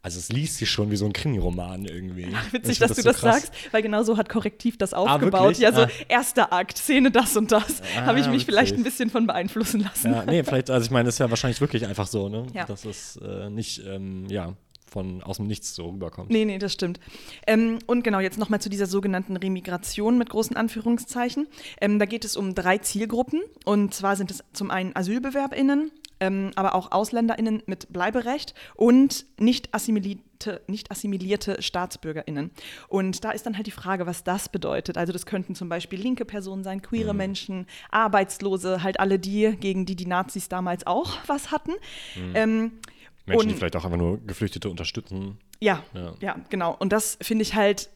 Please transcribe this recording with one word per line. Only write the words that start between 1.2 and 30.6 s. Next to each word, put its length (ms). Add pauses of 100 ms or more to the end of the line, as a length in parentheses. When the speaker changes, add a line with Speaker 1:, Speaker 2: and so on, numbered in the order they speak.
Speaker 1:
irgendwie. 500
Speaker 2:
Ach, 120
Speaker 1:
Und 60
Speaker 2:
witzig, 200
Speaker 1:
ich 60
find 20
Speaker 2:
dass 80
Speaker 1:
das 80
Speaker 2:
du 60
Speaker 1:
so 60
Speaker 2:
das 120
Speaker 1:
krass. 220
Speaker 2:
sagst, 100 (180)
weil 120
genau 200
so 140
hat 100
Korrektiv 500
das 160
Speaker 1:
Ah, 40
Speaker 2:
aufgebaut. 460
Speaker 1:
wirklich? 160
Speaker 2:
Ja, 120
so 120
Speaker 1:
Ah. 60 (200)
Speaker 2:
erster 420
Akt, 260
Szene 340
das 260
und 160
das. 280 (160)
Speaker 1:
Ah, 100
Speaker 2:
Habe 120
ich 80
mich 160
vielleicht 280
Speaker 1:
witzig. 80
Speaker 2:
ein 40
bisschen 260
von 180
beeinflussen 540
lassen. 300
Speaker 1:
Ja, 140
nee, 180
vielleicht, 260
also 140
ich 80
meine, 140
das 100
ist 40
ja 100
wahrscheinlich 320
wirklich 260
einfach 200
so, 200
ne? 260
Speaker 2:
Ja. 120
Speaker 1:
Dass 180
es, 340
äh, 320
nicht, 360
ähm, 440
ja, 260 (300)
von 380
aus 140
dem 100
Nichts 260
so 160
rüberkommt. 400
Speaker 2:
Nee, 160
nee, 140
das 140
stimmt. 260 (480)
Ähm, 400
und 160
genau, 160
jetzt 180
nochmal 240
zu 80
dieser 160
sogenannten 520
Remigration 840
mit 100
großen 260
Anführungszeichen. 920 (340)
Ähm, 160
da 80
geht 200
es 120
um 160
drei 240
Zielgruppen. 640 (240)
Und 300
zwar 220
sind 120
es 140 (100)
zum 160
einen 260
AsylbewerberInnen, 920 (300)
ähm, 340
aber 220
auch 160
AusländerInnen 720
mit 260
Bleiberecht 600 (220)
und 500 (140)
nicht 340
assimilierte, 920